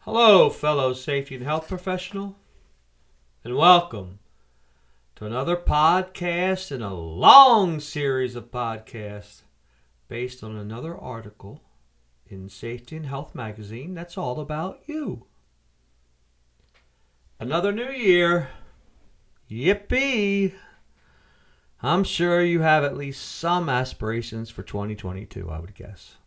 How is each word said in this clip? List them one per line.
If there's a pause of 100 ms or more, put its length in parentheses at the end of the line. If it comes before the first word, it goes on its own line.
Hello,
fellow
safety
and
health
professional, (1040)
and
welcome (960)
to
another
podcast
in
a
long
series
of
podcasts (680)
based
on
another
article (680)
in
Safety
and
Health
magazine
that's
all
about
you. (2250)
Another
new
year. (1000)
Yippee! (1300)
I'm
sure
you
have
at
least
some
aspirations
for
twenty
twenty-two,
I
would
guess. (120)